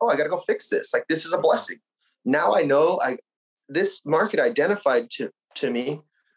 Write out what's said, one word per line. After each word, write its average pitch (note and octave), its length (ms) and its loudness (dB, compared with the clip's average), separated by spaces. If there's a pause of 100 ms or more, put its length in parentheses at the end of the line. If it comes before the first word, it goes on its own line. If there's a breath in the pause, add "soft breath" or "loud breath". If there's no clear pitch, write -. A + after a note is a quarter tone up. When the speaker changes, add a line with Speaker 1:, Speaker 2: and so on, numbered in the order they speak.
Speaker 1:
"Oh, A#3 80 2
I D#3+ 80 2
gotta D3+ 120 -2
go F3 100 -2
fix - 300 -4
this. - 240 -4
Like, - 160 -2
this D#3 160 0
is E3 80 -4
a F3 40 2
Speaker 2:
Mm-hmm. - 60 -2
Speaker 1:
blessing." - 360 0 (460)
Now D#3 300 2
I F#3 80 4
know D#3 400 4
I, B2+ 140 -2 (520)
this F#3 380 -2
market E3 320 0
identified C3 800 0
to, B2 140 -8 (260)
to C3 140 -4
me B2+ 300 -4 (360)